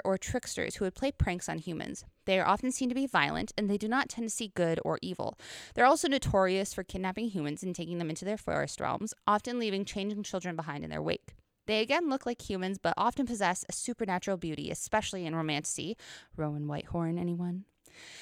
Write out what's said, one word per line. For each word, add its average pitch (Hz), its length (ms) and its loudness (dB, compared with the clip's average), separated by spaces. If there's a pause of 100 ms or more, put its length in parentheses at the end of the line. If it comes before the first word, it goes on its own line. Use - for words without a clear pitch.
or 190 100 4
tricksters - 600 -2
who 202 100 0
would 185 80 -2
play 277 180 0
pranks - 380 0
on 160 80 -2
humans. - 480 -8 (200)
They 190 140 6
are - 60 4
often 214 260 4
seen 254 180 0
to 247 40 0
be 269 140 0
violent, 156 500 2
and 208 100 0
they 202 120 2
do 214 80 -2
not 247 200 2
tend 233 200 -6
to - 80 -4
see 214 180 -4
good 165 320 4
or 160 160 0
evil. - 380 -6 (340)
They're 247 140 8
also 311 200 6
notorious 196 640 4
for 185 120 -6
kidnapping 190 460 -2
humans 156 340 -2
and 180 120 -2
taking 170 220 -4
them 160 140 -2
into 156 140 -6
their 214 120 -2
forest 147 420 -2
realms, - 360 -2 (100)
often 208 320 2
leaving 202 280 0
changing 208 360 -4
children 180 340 -4
behind 151 280 -6
in - 80 -8
their 156 100 -4
wake. - 320 -2 (320)
They 214 140 2
again 277 320 2
look 269 160 -2
like - 200 -6
humans, 190 300 -2
but 170 180 2
often 247 300 2
possess 196 420 0
a - 60 -8
supernatural 190 640 -2
beauty, 151 320 -4
especially 190 560 -2
in 156 80 -2
romanticy. 156 640 -2 (420)
Rowan 147 300 -2
Whitehorn, 165 500 -2
anyone? 175 460 -2 (580)